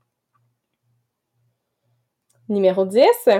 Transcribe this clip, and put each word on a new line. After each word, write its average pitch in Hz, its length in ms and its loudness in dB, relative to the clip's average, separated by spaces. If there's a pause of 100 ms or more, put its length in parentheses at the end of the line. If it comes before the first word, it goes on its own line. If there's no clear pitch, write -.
(2500)
Numéro 190 360 0
dix, 262 440 0 (100)